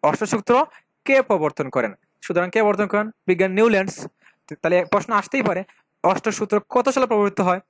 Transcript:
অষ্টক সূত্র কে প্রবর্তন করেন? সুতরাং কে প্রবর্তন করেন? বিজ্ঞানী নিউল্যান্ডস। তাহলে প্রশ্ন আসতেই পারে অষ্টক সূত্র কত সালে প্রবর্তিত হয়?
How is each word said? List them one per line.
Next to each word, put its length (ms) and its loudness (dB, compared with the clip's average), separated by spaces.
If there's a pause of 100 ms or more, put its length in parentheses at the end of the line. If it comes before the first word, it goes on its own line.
অষ্টক 220 0
সূত্র 400 2 (400)
কে 160 2
প্রবর্তন 480 -2
করেন? 240 -2 (280)
সুতরাং 280 -2
কে 100 0
প্রবর্তন 280 2
করেন? 240 -2 (160)
বিজ্ঞানী 260 0
নিউল্যান্ডস। 540 0 (540)
তাহলে 240 2
প্রশ্ন 280 -2
আসতেই 300 0
পারে 200 -2 (400)
অষ্টক 280 0
সূত্র 380 -2
কত 200 2
সালে 180 0
প্রবর্তিত 340 0
হয়? 180 2 (100)